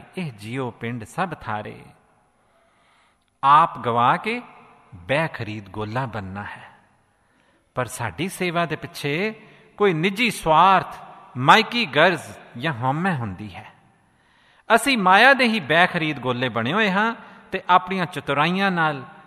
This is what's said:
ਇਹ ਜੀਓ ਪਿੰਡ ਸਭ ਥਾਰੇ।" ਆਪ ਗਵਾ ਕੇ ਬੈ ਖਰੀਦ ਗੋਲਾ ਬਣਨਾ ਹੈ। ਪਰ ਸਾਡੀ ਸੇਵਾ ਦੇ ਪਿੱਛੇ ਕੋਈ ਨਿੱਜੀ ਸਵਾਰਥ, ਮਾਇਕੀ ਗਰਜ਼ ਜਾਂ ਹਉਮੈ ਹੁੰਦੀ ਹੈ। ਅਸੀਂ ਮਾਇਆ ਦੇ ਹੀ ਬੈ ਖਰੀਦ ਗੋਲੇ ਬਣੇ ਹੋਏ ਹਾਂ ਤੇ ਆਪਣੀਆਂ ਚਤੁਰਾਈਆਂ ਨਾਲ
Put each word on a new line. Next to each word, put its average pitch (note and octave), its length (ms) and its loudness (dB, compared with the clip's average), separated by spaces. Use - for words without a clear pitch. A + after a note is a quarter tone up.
ਇਹ D#3+ 140 -8
ਜੀਓ A2+ 380 -8
ਪਿੰਡ A#2 340 -10
ਸਭ E3 300 -8
ਥਾਰੇ।" G#2+ 500 -12
ਆਪ D3 340 6
ਗਵਾ A#2+ 380 2
ਕੇ A#3 260 -6
ਬੈ C3 320 -4
ਖਰੀਦ G#2+ 420 -12
ਗੋਲਾ G#2+ 380 -8
ਬਣਨਾ G2+ 360 -10
ਹੈ। - 280 -16
ਪਰ B2 120 -4
ਸਾਡੀ A2+ 420 -8
ਸੇਵਾ E3+ 380 -4
ਦੇ D3 100 -6
ਪਿੱਛੇ D#3+ 580 -6
ਕੋਈ G3+ 160 2
ਨਿੱਜੀ G3 380 -2
ਸਵਾਰਥ, E3+ 680 4
ਮਾਇਕੀ G#3 500 4
ਗਰਜ਼ D3+ 360 2
ਜਾਂ D3+ 140 -4
ਹਉਮੈ C#3+ 420 -2
ਹੁੰਦੀ G#2 400 -8
ਹੈ। - 180 -20
ਅਸੀਂ B3+ 240 2
ਮਾਇਆ G3+ 360 6
ਦੇ C4 100 2
ਹੀ A3 160 0
ਬੈ D#3 260 4
ਖਰੀਦ D#3 320 -4
ਗੋਲੇ B2 300 -2
ਬਣੇ A#2 240 -2
ਹੋਏ G#3 180 0
ਹਾਂ A3 240 -2
ਤੇ F#3+ 180 -8
ਆਪਣੀਆਂ F#3 360 2
ਚਤੁਰਾਈਆਂ E3 640 -2
ਨਾਲ D#3 340 -2